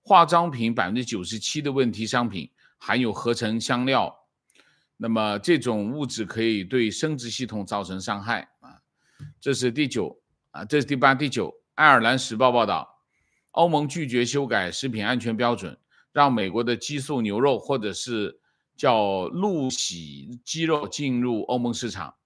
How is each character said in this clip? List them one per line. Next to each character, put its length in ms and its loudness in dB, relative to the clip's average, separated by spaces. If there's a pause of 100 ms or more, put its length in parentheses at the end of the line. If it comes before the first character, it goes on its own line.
化 260 8
妆 240 2
品 240 -2
百 120 0
分 100 -2
之 80 -2
九 180 -6
十 160 -8
七 240 -6
的 80 -2
问 220 2
题 120 -4
商 240 -2
品 220 -10 (340)
含 140 0
有 140 0
合 200 -2
成 280 -2
香 260 -2
料， 260 0 (840)
那 120 -6
么 300 0
这 180 2
种 360 -2
物 120 -6
质 200 -6
可 180 -6
以 220 0
对 260 0
生 260 -4
殖 140 -10
系 160 -6
统 180 -6
造 200 -4
成 160 -8
伤 200 -6
害 280 -6 (100)
啊。 240 -20 (580)
这 140 0
是 160 0
第 160 -2
九， 340 -4 (300)
啊， 140 -14
这 160 2
是 40 -2
第 120 -2
八、 180 8
第 140 -2
九。 260 -4 (220)
爱 100 6
尔 140 10
兰 180 4
时 160 -6
报 160 6
报 160 4
道， 340 -4 (520)
欧 160 4
盟 180 2
拒 220 -6
绝 160 2
修 200 -2
改 240 0
食 200 -6
品 180 -4
安 140 0
全 160 -4
标 180 2
准， 240 -10 (320)
让 220 4
美 180 0
国 140 0
的 120 0
激 220 -6
素 240 -2
牛 160 0
肉 180 4
或 220 -4
者 140 -6
是 480 -6 (360)
叫 520 2
露 420 -2
洗 720 -8
鸡 200 -4
肉 240 0
进 320 -2
入 240 0
欧 120 -2
盟 160 -2
市 160 -6
场。 240 -10 (140)